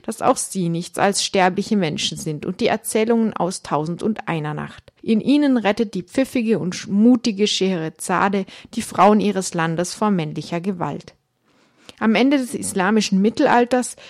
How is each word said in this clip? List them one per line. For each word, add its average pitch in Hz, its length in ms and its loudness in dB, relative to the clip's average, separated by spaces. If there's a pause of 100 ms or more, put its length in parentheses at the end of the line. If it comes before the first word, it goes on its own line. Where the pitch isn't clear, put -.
dass - 160 -8
auch - 160 4
sie 175 320 -4
nichts 170 300 -4
als 196 260 0
sterbliche 196 500 0
Menschen 160 440 -2
sind, 151 260 -8
und 185 140 -6
die 233 80 0
Erzählungen 226 680 0
aus - 280 -4
Tausend 160 400 -4
und 214 240 -4
einer 151 260 -4
Nacht. 147 480 -12
In 220 200 0
ihnen 285 360 4
rettet 208 380 0
die 180 80 -6
pfiffige 226 560 0
und 170 160 -4
sch-, - 120 -12
mutige 214 600 4
Scheherazade 190 960 0 (300)
die 226 80 -6
Frauen 208 360 4
ihres 190 360 -2
Landes 165 400 -2
vor 214 160 0
männlicher 156 500 -4
Gewalt. 175 540 -6 (840)
Am 220 140 2
Ende 262 240 4
des 247 160 -4
islamischen 196 680 0
Mittelalters 240 720 2 (140)